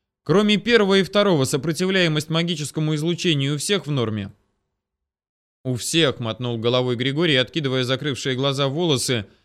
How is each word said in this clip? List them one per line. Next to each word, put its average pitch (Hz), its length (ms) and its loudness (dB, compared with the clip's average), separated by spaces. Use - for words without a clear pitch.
"Кроме 208 320 4
первого 202 440 4
и 190 40 4
второго, 190 400 2
сопротивляемость 156 880 0
магическому 160 680 -2
излучению 151 600 0
у - 20 -6
всех 196 280 -2
в 147 60 -6
норме?" 107 400 -4
"У 127 80 -2
всех", 143 460 0
мотнул 117 360 -6
головой 123 380 0
Григорий, 139 400 0
откидывая 131 480 -2
закрывшие 131 540 -4
глаза 135 320 0
волосы, 135 560 0